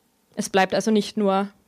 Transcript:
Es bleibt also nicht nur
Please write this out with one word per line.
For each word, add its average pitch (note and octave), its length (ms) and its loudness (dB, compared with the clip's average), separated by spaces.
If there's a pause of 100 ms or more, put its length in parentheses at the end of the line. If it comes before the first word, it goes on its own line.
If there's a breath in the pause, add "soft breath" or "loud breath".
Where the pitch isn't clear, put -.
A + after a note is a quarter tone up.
(360)
Es G#3 140 -6
bleibt F#3+ 240 2
also A3 180 0
nicht G#3 240 0
nur G3 320 0 (200)